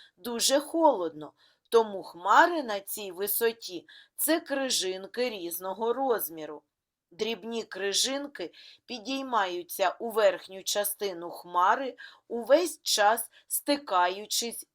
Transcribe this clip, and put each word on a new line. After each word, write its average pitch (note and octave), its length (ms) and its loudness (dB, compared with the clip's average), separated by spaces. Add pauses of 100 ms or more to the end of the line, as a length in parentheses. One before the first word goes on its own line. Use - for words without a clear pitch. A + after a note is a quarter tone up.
(180)
дуже A#3 420 0
холодно, G3+ 760 0 (360)
тому G#3+ 340 2
хмари C4+ 600 4
на G#3 160 -4
цій G3 320 -10
висоті — G3+ 760 -4 (280)
це E4 240 2
крижинки A#3+ 920 -4
різного F#3+ 640 -4
розміру. E3 680 -4 (500)
Дрібні A3 520 -6
крижинки G3+ 880 -4 (340)
підіймаються G#3 1120 -2
у A#3 120 -6
верхню F#3+ 520 2
частину F#3+ 680 -4
хмари, G#3 640 0 (320)
увесь C4 560 4
час G#3+ 460 4 (180)
стикаючись G#3 1300 -2